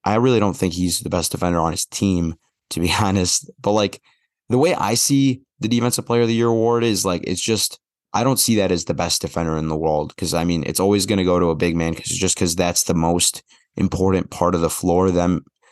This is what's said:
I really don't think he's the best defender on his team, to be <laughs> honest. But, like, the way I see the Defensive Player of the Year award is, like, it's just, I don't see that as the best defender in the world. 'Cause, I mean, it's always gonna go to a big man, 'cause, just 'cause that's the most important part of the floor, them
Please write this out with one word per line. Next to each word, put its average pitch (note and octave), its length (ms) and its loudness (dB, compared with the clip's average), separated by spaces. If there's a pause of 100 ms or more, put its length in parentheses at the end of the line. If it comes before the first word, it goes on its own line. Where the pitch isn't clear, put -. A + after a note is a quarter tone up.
I G2+ 100 0
really A#2+ 240 4
don't G2+ 160 0
think F2+ 200 -2
he's F2 240 -2
the E2+ 100 -8
best F2 220 -2
defender F2 280 0
on E2 120 0
his F2 160 -6
team, F2 480 0 (360)
to - 80 -8
be E2+ 160 0
<laughs> - 60 0
honest. F#2+ 480 0 (100)
But, G2+ 120 0
like, G#2 280 0 (500)
the B2 100 2
way E3 160 2
I G#2 180 -2
see C3+ 480 2 (200)
the A2 60 -4
Defensive A#2+ 380 0
Player A#2 160 2
of A#2 60 2
the A2+ 80 0
Year A#2 140 2
award A#2 340 2
is, G#2 220 0
like, F2+ 200 -2
it's F2+ 160 -4
just, - 380 -2 (340)
I A2+ 100 0
don't C3 160 2
see A#2 180 2
that F#2+ 140 2
as F2 140 -2
the - 80 -2
best F2 300 -2
defender D#2+ 340 -2
in D#2 100 -2
the D#2 100 -2
world. D#2 380 -2
'Cause, D#2 200 -4
I E2 80 0
mean, E2+ 240 0
it's - 120 -4
always G2 280 2
gonna G#2 160 2
go F2+ 160 4
to F2 100 2
a E2 60 0
big E2+ 200 0
man, E2 200 0
'cause, - 100 -14
just - 320 -2
'cause E2+ 180 0
that's F2 280 0
the F2+ 100 -2
most E2+ 480 0 (340)
important F#2 540 0
part F2 240 0
of E2+ 80 0
the E2 80 2
floor, F2+ 400 2
them F2 340 0 (280)